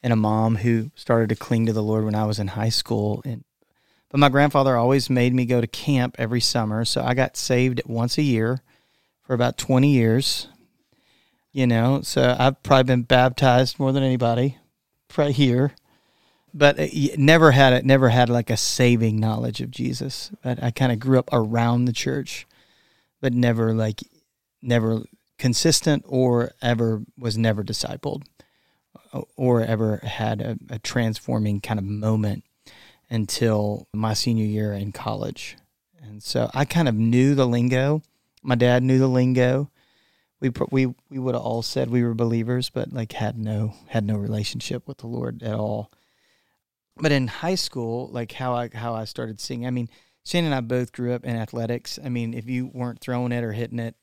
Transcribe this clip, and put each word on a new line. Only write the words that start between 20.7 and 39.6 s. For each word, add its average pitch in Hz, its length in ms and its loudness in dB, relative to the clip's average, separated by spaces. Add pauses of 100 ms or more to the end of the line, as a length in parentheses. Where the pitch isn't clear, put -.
kinda 127 240 0
grew 127 220 2
up - 140 -2
around 117 540 2
the 120 80 0
church, - 520 -6 (760)
but 135 100 0
never, 117 400 2
like, 110 300 -2 (580)
never 113 440 0 (340)
consistent 143 680 2
or 123 540 0
ever, 113 400 0 (160)
was 113 220 -4
never 110 260 0
discipled - 600 -8 (880)
o-, 135 220 -10
or 123 260 2
ever 110 400 0
had 110 400 -4
a, 113 160 -6 (100)
a 120 120 -10
transforming 110 840 -2
kind 107 160 -4
of 98 80 -6
moment 104 580 -2 (640)
until 107 840 -2
my 107 220 -2
senior 110 320 0
year 107 260 -2
in 101 180 -6
college. - 640 -8 (460)
And 104 200 -20
so 117 320 -2
I 139 100 2
kind 165 240 2
of 113 60 0
knew 123 400 4
the 135 120 4
lingo. 127 540 0 (420)
My 127 120 0
dad 123 280 4
knew 131 160 4
the 131 80 4
lingo. 127 640 2 (720)